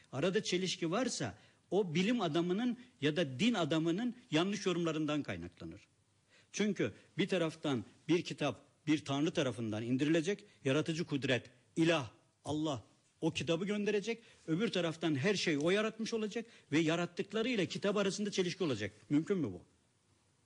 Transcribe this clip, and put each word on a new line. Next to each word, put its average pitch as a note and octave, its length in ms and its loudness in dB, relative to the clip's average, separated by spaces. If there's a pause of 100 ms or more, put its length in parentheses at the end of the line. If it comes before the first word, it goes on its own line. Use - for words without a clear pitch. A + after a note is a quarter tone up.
(120)
Arada E3+ 300 0
çelişki F3 480 -2
varsa F3+ 480 -2 (320)
o F3 240 0
bilim G#3 260 2
adamının F3+ 580 0 (220)
ya D3+ 160 0
da C3+ 220 0
din A3+ 160 4
adamının E3+ 640 0 (140)
yanlış F#3 360 0
yorumlarından D#3 560 0
kaynaklanır. F2 680 -10 (640)
Çünkü F3+ 400 -2 (260)
bir F#3+ 100 0
taraftan D#3 560 0 (240)
bir E3+ 140 4
kitap - 440 -4 (200)
bir D3 180 2
tanrı C#3+ 260 0
tarafından A#2 520 -2
indirilecek, D3 600 2 (200)
yaratıcı D#3 400 0
kudret, B2+ 460 -2 (260)
ilah, D#3+ 340 2 (340)
Allah D3 400 -2 (360)
o D#3+ 100 0
kitabı E3 340 -2
gönderecek, G#3 580 0 (240)
öbür F3+ 220 2
taraftan E3 460 0
her E3 200 2
şeyi E3 240 0
o D#3+ 120 2
yaratmış G#3+ 440 0
olacak A3 320 -4 (260)
ve C4+ 60 4
yarattıklarıyla F3 840 0
kitap G3 320 -2
arasında G3+ 340 0
çelişki F3+ 340 -2
olacak. G#2+ 280 -2 (180)
Mümkün E3 280 2
mü A#2 140 -2
bu? F2+ 100 -14 (840)